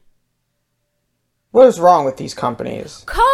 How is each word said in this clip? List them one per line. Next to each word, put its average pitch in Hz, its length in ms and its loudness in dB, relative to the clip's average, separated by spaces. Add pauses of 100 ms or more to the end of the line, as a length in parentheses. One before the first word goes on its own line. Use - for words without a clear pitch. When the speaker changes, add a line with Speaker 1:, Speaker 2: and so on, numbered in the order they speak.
(1500)
Speaker 1:
What 247 160 6
is 196 100 0
wrong 170 280 2
with 131 100 -6
these 147 180 -12
companies? 117 720 -10
Speaker 2:
Come - 280 -2